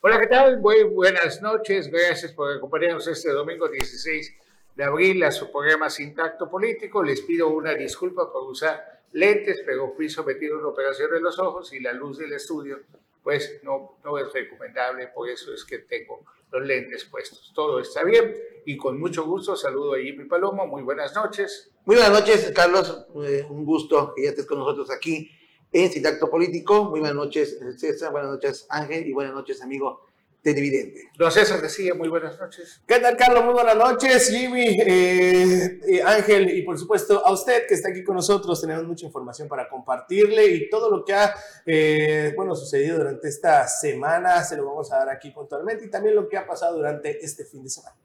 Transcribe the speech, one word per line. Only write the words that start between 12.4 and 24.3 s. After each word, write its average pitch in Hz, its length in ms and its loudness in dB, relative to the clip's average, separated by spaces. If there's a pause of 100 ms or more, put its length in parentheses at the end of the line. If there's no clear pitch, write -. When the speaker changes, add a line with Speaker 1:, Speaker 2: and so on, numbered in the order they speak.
Speaker 1:
pues, 147 400 -4
no, 139 420 -8
no 147 140 -6
es 139 160 -6
recomendable. 127 760 -8
Por 120 200 -10
eso 123 240 -12
es - 100 -16
que 123 140 -14
tengo - 480 -12 (260)
los 131 140 -4
lentes 120 400 -6
puestos. - 480 -16
Todo 147 260 -2
está 147 240 -6
bien 220 320 4 (300)
y 139 120 -8
con 135 220 -4
mucho 165 280 -4
gusto 190 280 -4
saludo 139 380 -4
a 131 60 -2
Jimmy 139 260 -10
Palomo. 190 400 -2
Muy 139 160 -10
buenas 143 320 -8
noches. 202 560 -6 (160)
Speaker 2:
Muy 208 120 6
buenas 214 220 8
noches, 208 360 4
Carlos. 175 500 2 (220)
Eh, 139 200 -2
un 147 160 -10
gusto 156 520 2
que 135 80 -4
ya 143 80 2